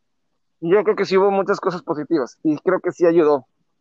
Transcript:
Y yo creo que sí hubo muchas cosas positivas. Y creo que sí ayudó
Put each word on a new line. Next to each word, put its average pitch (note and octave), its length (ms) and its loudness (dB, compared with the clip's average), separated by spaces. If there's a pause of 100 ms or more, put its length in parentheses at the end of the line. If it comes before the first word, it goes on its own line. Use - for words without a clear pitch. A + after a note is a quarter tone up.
(600)
Y E3+ 120 -4
yo G#3 120 4
creo F3 120 0
que G3 100 -4
sí E3+ 120 0
hubo G3 120 2
muchas G3 300 -2
cosas F3 220 -6
positivas. D3 600 -4
Y D#3 180 -2
creo F3+ 200 0
que F3+ 120 -4
sí E3+ 140 -2
ayudó D3+ 400 2 (360)